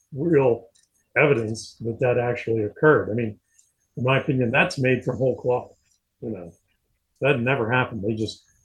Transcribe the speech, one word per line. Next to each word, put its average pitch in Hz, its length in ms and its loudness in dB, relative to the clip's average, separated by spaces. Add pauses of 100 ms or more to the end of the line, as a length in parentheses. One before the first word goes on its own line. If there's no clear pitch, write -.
(120)
real 135 540 2 (500)
evidence 117 640 0
that 110 200 -6
that 123 180 2
actually 120 460 -2
occurred. 107 460 4
I 104 40 -4
mean, 113 240 -4 (580)
in 123 80 -4
my 135 140 2
opinion, 127 320 0
that's 160 280 0
made 127 260 0
from 120 140 -4
whole 123 220 0
cloth, 123 320 -4 (480)
you 120 100 -8
know. 87 220 -10 (680)
That 135 200 2
never 120 300 -2
happened. 120 320 -2
They 110 120 -4
just 107 280 -6 (220)